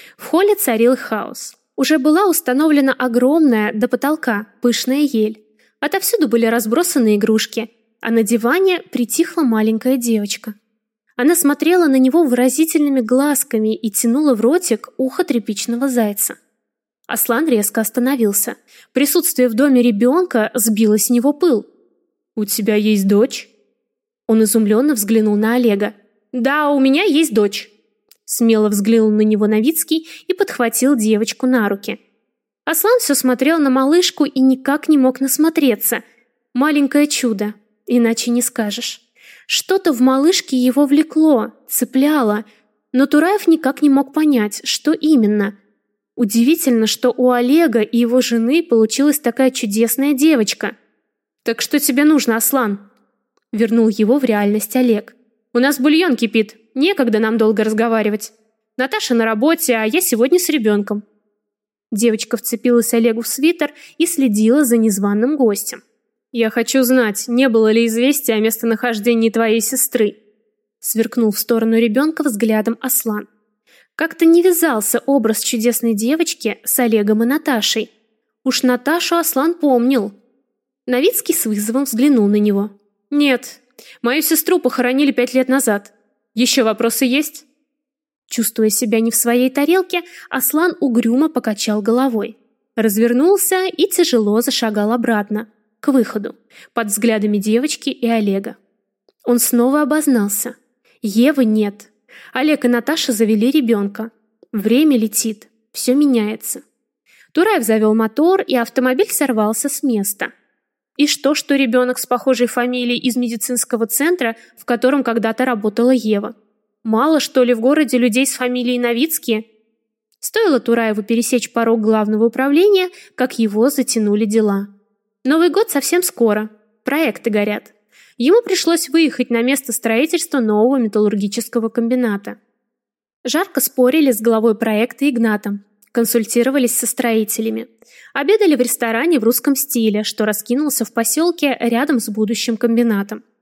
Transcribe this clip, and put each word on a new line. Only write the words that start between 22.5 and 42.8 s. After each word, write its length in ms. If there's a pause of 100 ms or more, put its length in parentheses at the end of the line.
есть 300
дочь?» 440 (760)
Он 180
изумлённо 500
взглянул 420
на 200
Олега. 380 (380)
«Да, 400
у 80
меня 240
есть 300
дочь», 360 (540)
смело 460
взглянул 420
на 120
него 240
Новицкий 600 (180)
и 80
подхватил 600
девочку 520
на 200
руки. 320 (640)
Аслан 380
всё 120
смотрел 460
на 100
малышку 540
и 160
никак 480
не 100
мог 220
насмотреться. 840 (500)
Маленькое 540
чудо, 480 (320)
иначе 440
не 100
скажешь. 600 (440)
Что-то 460
в 80
малышке 560
его 300
влекло, 680 (160)
цепляло, 800 (480)